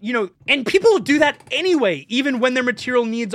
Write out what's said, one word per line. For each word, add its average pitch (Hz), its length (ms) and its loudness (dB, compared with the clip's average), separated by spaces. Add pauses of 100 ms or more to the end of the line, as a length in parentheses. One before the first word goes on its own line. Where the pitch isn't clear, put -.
you 220 120 -6
know, 220 160 -2 (180)
and 269 180 0
people 392 340 4
do 277 200 0
that 285 220 0 (100)
anyway, 254 580 0
even 262 300 -2
when 254 140 0
their 254 100 0
material 247 420 -2
needs 226 300 -4